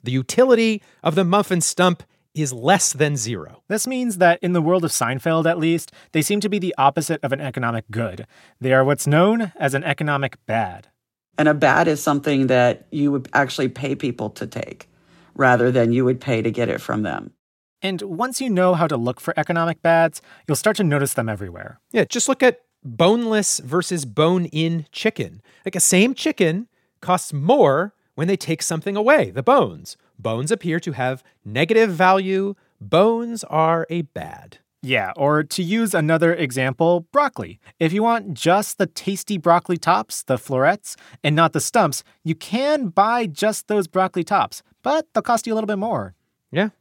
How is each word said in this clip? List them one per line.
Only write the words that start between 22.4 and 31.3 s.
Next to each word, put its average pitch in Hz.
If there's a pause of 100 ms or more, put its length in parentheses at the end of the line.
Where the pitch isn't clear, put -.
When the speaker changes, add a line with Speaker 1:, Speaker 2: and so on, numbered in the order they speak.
Speaker 1:
at 240 (240)
boneless 208
versus 165
bone-in 160
chicken. - (220)
Like, 190
a 175
same 202
chicken 196 (320)
costs -
more 165 (200)
when 160
they 196
take -
something 185
away, 214
the 120
bones. 139 (240)
Bones 113
appear 175
to 170
have 131 (220)